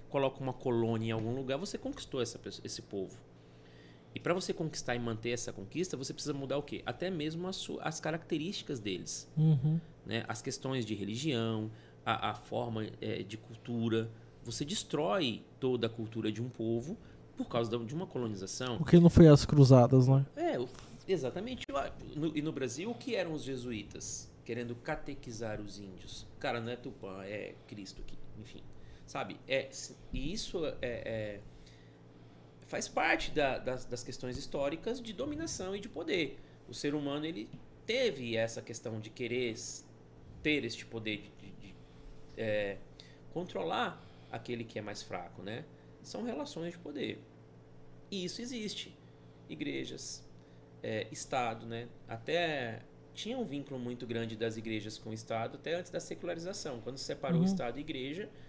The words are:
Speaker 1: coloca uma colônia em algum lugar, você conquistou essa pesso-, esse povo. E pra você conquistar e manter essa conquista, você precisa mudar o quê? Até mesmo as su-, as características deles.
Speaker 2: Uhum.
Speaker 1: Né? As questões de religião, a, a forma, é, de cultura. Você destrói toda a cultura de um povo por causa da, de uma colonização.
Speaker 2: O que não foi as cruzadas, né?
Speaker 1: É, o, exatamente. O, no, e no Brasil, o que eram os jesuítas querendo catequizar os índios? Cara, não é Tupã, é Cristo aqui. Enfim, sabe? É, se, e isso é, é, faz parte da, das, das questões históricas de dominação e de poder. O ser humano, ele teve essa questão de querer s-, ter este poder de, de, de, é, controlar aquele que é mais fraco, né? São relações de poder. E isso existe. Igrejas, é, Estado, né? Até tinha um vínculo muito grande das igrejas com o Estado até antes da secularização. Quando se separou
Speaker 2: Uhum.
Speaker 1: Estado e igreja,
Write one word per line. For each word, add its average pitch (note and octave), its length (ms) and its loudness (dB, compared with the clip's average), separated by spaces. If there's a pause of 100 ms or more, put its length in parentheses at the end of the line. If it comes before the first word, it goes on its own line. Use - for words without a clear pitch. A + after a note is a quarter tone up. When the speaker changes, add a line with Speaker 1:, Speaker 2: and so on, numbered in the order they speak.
Speaker 1:
coloca C3+ 340 2
uma C3 100 -2
colônia A2+ 560 2
em A2+ 40 2
algum A2+ 220 0
lugar, C3+ 240 0
você G#3 200 -4
conquistou - 440 -4
essa - 160 -2
pesso-, - 260 -10
esse - 180 -6
povo. F#2+ 360 -4 (960)
E - 60 -6
pra D3+ 120 2
você F#3 220 0
conquistar D#3 400 -2
e B2 40 0
manter A#2 320 -2
essa A#2+ 220 -2
conquista, C3 440 -4
você C3 180 -4
precisa - 200 -4
mudar C3+ 220 -2
o D3 60 0
quê? A2+ 240 -8
Até C#3+ 240 -2
mesmo E3 380 -2
as F#3+ 80 -4
su-, - 240 -4
as D#3+ 200 -4
características D#3+ 800 -4
deles. F#2+ 560 -6
Speaker 2:
Uhum. D#3 440 6 (260)
Speaker 1:
Né? A2 220 -2
As A2+ 120 -4
questões C3 460 -2
de G#2+ 80 -2
religião, A2+ 760 0 (360)
a, A2 240 0
a G#2 40 -2
forma, A#2 520 -4 (140)
é, F#2+ 220 -2
de G2 140 -10
cultura. A2+ 720 0 (340)
Você A#2+ 200 -2
destrói D#3+ 760 0 (160)
toda B2 280 4
a A2 40 2
cultura A2 400 -2
de G#2+ 120 -2
um B2+ 80 -2
povo A#2 460 0 (400)
por C4+ 120 -4
causa A#2 220 0
da, A#2 140 0
de A2+ 100 -6
uma F3+ 120 -4
colonização. A2+ 720 -4
Speaker 2:
O D#3+ 40 2
que F3 140 12
não E3+ 120 12
foi E3+ 180 12
as D3 160 12
cruzadas, B2+ 640 12
né? C3+ 160 8 (120)
Speaker 1:
É, D#4 220 2
o, B2 100 0 (400)
exatamente. F#3+ 640 0
O, C#3 500 -4
no, D#3 160 0
e D3 60 0
no D#3 100 -2
Brasil, C3+ 380 -2
o A#3+ 40 -2
que A#3+ 220 -6
eram F3 160 0
os D3+ 100 -4
jesuítas A#2+ 880 -6 (140)
querendo A#2+ 320 -4
catequizar A#2 840 -6
os G#2 180 -10
índios? F#2+ 480 -12 (120)
Cara, A#2+ 220 -2
não A#2 100 -4
é B2 60 -4
Tupã, G2 480 -10
é G2 300 -6 (120)
Cristo G#2 360 -12
aqui. - 160 -6 (200)
Enfim, - 240 -14 (440)
sabe? - 320 -6 (100)
É, C3+ 220 0
se, - 260 -12 (160)
e F3+ 200 -2
isso - 340 -2
é, - 160 -2
é, A2 580 -4 (1300)
faz - 220 -2
parte - 420 2
da, C3+ 280 4
das, B2+ 260 -4
das - 180 -6
questões B2 340 -6
históricas D#3 640 -2
de A#3 120 -8
dominação G3 640 -4
e G3+ 60 -4
de - 80 -10
poder. F3 500 0 (300)
O A#2+ 60 -10
ser C#3+ 200 0
humano, D3 320 0
ele E3+ 220 -6 (380)
teve F#3 500 0
essa A2+ 260 0
questão A2+ 380 -6
de A2 100 -10
querer A#2+ 420 0
s-, - 320 -10 (580)
ter D3 220 4
este - 220 -6
poder A2 320 -4
de, - 120 -16
de, G2 220 -16 (160)
de, F#2 60 -16 (600)
é, G#2 420 0 (540)
controlar F3+ 680 -2 (300)
aquele A#2 320 -4
que A2+ 140 -8
é G#2+ 40 -6
mais G#2 200 -8
fraco, F2 400 -8
né? A2 220 -8 (380)
São - 220 -8
relações A#3+ 480 -6
de - 60 -14
poder. E3+ 420 -6 (920)
E F#3+ 140 -2
isso E3+ 180 -4
existe. A#3+ 540 -6 (520)
Igrejas, C#3 800 -6 (560)
é, A2 280 -2
Estado, A#2 560 -2
né? A#2 220 -8 (200)
Até C3+ 760 -2 (320)
tinha A#3+ 240 -6
um A#3+ 60 0
vínculo C#3 340 -6
muito A#2+ 280 -6
grande A2+ 300 -2
das A2 200 0
igrejas A2 420 -4
com A2+ 120 -10
o - 40 -6
Estado A2+ 420 -4
até D3 180 -4
antes F3 160 -4
da F3 100 -4
secularização. E3+ 800 -6
Quando B2+ 180 -8
se - 60 -6
separou E3+ 360 2
Speaker 2:
Uhum. F3 60 8
Speaker 1:
Estado C3+ 320 0
e - 20 -6
igreja, D3+ 480 -6 (200)